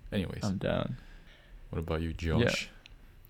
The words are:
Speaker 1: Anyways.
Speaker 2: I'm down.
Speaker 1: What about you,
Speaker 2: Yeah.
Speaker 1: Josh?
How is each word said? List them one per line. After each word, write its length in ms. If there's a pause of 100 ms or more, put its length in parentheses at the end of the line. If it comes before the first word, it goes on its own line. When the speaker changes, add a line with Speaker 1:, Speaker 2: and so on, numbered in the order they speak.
(120)
Speaker 1:
Anyways. 320
Speaker 2:
I'm 140
down. 400 (760)
Speaker 1:
What 80
about 220
you, 180
Speaker 2:
Yeah. 260
Speaker 1:
Josh? 240 (600)